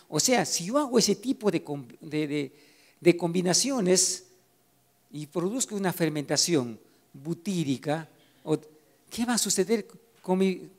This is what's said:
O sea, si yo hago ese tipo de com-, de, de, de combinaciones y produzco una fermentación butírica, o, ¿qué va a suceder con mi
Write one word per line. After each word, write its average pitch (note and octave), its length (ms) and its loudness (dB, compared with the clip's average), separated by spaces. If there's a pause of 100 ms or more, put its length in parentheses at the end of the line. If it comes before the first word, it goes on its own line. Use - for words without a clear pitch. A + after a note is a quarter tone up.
O D3+ 120 -2
sea, A#3 240 4
si - 220 -4
yo B3 120 0
hago C4 200 0
ese G3+ 180 4
tipo A#3+ 340 -2
de D#3+ 140 0
com-, C#3+ 240 -10 (120)
de, D3+ 260 -4
de, C#3+ 260 -4 (480)
de F3 160 6
combinaciones F3+ 1120 2 (840)
y D3 160 -10
produzco G3 480 -4
una F#3+ 180 0
fermentación D3 840 0 (340)
butírica, D3+ 960 -4 (360)
o, D#3 120 0 (540)
¿qué A3+ 140 -4
va A#3+ 100 0
a G#3 40 0
suceder G3 500 0 (340)
con F#3 160 0
mi F#3+ 400 0